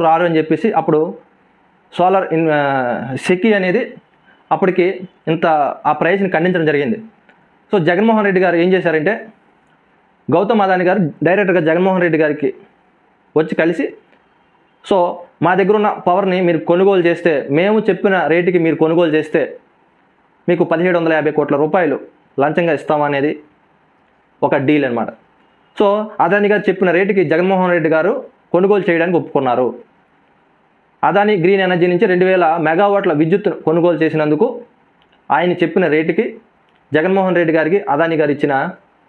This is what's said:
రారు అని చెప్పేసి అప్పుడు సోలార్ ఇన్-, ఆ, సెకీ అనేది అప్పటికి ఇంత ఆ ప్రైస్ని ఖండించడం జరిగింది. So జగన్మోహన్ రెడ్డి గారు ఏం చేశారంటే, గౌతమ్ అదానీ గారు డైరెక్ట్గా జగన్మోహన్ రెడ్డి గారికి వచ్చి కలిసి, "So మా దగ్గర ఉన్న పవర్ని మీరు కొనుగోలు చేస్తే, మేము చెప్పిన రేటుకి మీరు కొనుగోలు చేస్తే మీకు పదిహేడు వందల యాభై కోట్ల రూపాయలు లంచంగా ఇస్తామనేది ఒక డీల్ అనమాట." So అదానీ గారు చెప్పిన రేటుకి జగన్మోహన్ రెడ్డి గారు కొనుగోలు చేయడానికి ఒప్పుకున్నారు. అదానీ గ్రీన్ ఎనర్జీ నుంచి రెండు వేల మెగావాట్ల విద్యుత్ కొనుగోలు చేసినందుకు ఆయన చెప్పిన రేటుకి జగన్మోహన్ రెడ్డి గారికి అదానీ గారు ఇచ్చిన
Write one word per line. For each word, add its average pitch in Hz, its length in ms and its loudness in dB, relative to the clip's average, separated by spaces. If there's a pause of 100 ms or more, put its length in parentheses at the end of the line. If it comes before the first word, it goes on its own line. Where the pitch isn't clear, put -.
రారు 165 220 2
అని 165 100 0
చెప్పేసి 156 300 0 (120)
అప్పుడు 156 200 0 (920)
సోలార్ 185 340 0 (100)
ఇన్-, 160 220 0
ఆ, - 20 0 (640)
సెకీ 185 320 2
అనేది 185 240 -2 (720)
అప్పటికి 175 320 0 (460)
ఇంత - 140 -2 (440)
ఆ - 100 2
ప్రైస్ని 190 340 0
ఖండించడం 170 360 0
జరిగింది. 143 280 -2 (720)
So 208 80 0 (100)
జగన్మోహన్ 214 400 2
రెడ్డి 185 160 2
గారు 175 180 0
ఏం 180 120 2
చేశారంటే, 160 400 0 (1200)
గౌతమ్ 202 320 2
అదానీ 185 240 0
గారు 196 100 0 (260)
డైరెక్ట్గా 185 420 2
జగన్మోహన్ 180 380 0
రెడ్డి 156 180 0
గారికి 147 260 -2 (880)
వచ్చి 160 240 -2
కలిసి, 170 240 0 (1040)
"So 196 100 2 (480)
మా 180 140 4
దగ్గర 180 200 2
ఉన్న 208 100 0 (160)
పవర్ని 185 420 0
మీరు 165 220 0
కొనుగోలు 185 380 4
చేస్తే, 165 260 0 (240)
మేము 208 200 2 (100)
చెప్పిన 190 280 0 (160)
రేటుకి 175 340 2
మీరు 156 180 0
కొనుగోలు 165 340 2
చేస్తే 151 240 -2 (1080)
మీకు 175 220 2
పదిహేడు 175 280 0
వందల 165 180 0
యాభై 151 200 0
కోట్ల 143 200 0
రూపాయలు 156 400 0 (460)
లంచంగా 160 360 0
ఇస్తామనేది 147 540 -2 (1080)
ఒక - 120 0 (120)
డీల్ 147 220 0
అనమాట." 113 220 -6 (680)
So 208 80 2 (380)
అదానీ 202 280 2
గారు 208 160 0
చెప్పిన 185 280 0
రేటుకి 196 260 0 (100)
జగన్మోహన్ 185 420 0
రెడ్డి 160 200 0
గారు 165 180 0 (420)
కొనుగోలు 190 340 2
చేయడానికి 170 320 2
ఒప్పుకున్నారు. 127 460 -2 (1400)
అదానీ 202 320 2 (100)
గ్రీన్ 196 220 2
ఎనర్జీ 180 260 2
నుంచి 180 200 2
రెండు 180 180 2
వేల 180 160 2 (200)
మెగావాట్ల 190 540 2
విద్యుత్ 185 280 0 (180)
కొనుగోలు 165 360 2
చేసినందుకు 156 460 0 (800)
ఆయన 170 220 0 (100)
చెప్పిన 170 220 0 (100)
రేటుకి 160 300 0 (720)
జగన్మోహన్ 185 440 0
రెడ్డి 160 180 0
గారికి 156 200 0 (160)
అదానీ 165 260 0
గారు 147 160 0
ఇచ్చిన 143 180 -2 (540)